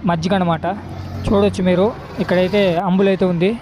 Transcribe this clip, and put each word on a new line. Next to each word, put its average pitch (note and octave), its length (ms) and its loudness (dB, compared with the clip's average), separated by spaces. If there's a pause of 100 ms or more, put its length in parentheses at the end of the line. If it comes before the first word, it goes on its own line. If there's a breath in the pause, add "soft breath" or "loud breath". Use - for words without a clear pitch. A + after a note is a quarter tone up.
(120)
మజ్జిగ F3 280 0
అనమాట, E3+ 260 -2 (600)
చూడొచ్చు G3+ 440 2
మీరు. F#3 180 4 (380)
ఇక్కడైతే F#3 360 2 (280)
అంబులు F#3+ 240 4
అయితే F#3+ 180 0
ఉంది. F3 200 2 (100)